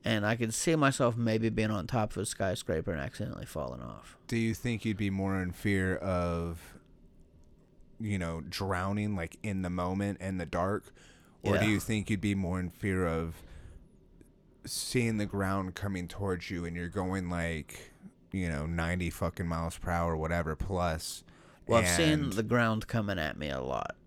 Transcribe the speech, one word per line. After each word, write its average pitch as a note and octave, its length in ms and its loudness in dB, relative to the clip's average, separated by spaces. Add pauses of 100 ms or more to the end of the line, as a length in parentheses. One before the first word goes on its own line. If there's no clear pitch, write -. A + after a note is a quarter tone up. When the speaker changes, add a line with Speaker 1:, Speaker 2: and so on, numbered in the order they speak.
Speaker 1:
And G#2+ 220 2
I A2 100 4
could A2+ 180 0
see E3 220 2
myself C3+ 420 4
maybe A2+ 320 2
being G#2+ 220 2
on G2 160 -2
top A2 240 0
of - 60 -6
a F#2+ 80 0
skyscraper F2+ 680 -2
and D#2 100 -2
accidentally - 440 -6
falling B1+ 360 -6
off. A1+ 360 -14 (100)
Speaker 2:
Do A#2+ 100 -2
you A2+ 160 2
think A#2 320 -4
you'd G#2+ 120 0
be G2+ 120 0
more F#2+ 320 0
in F2+ 100 -2
fear F#2+ 460 2
of, E2+ 640 0 (1400)
you G#2 200 0
know, E2 280 -2
drowning, G2 680 0
like, E2 280 -4
in G2 200 -2
the F2+ 60 0
moment, F#2+ 520 0
in F#2+ 160 -2
the E2+ 80 -2
dark? F#2 480 -2 (500)
Or G2 140 4
do G#2 80 6
Speaker 1:
Yeah. G#2+ 60 6
Speaker 2:
you G2+ 80 4
think G#2+ 300 -2
you'd G2+ 120 0
be G#2 140 2
more F#2 240 0
in F2+ 100 -2
fear F#2 360 0
of E2 300 0 (1300)
seeing A#2 520 0
the G#2 80 0
ground F#2+ 500 0
coming F#2 320 -4
towards F#2 420 -2
you E2+ 160 -4
and E2+ 100 -6
you're F2 140 -4
going, F#2 400 -2
like, E2 600 -4 (400)
you F#2 180 0
know, D#2 160 -2
ninety E2+ 460 0
fucking E2+ 360 -2
miles E2 300 -2
per - 140 -4
hour, E2+ 260 2
whatever, D#2+ 380 0
plus, F2 680 -2 (440)
Speaker 1:
Well, A#2 140 8
I've F2+ 60 4
seen D#3+ 220 6 (160)
Speaker 2:
and G#2 80 -2
Speaker 1:
the A2 100 0
ground A2+ 440 2
coming G2+ 300 0
at D#2 200 -2
me D2 120 -4
a C2+ 120 -2
lot B1 340 -2 (120)